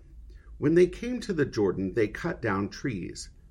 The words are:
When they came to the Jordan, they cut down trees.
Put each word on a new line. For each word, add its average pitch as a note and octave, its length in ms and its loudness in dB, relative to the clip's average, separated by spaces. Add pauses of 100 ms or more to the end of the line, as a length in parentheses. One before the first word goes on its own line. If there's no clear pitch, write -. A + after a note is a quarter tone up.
(600)
When D3+ 160 4
they F3+ 120 8
came A#3+ 320 -6
to - 140 -4
the D3+ 100 2
Jordan, F#2+ 500 2
they G#2+ 140 2
cut - 340 -6
down G2 280 0
trees. - 640 -8 (200)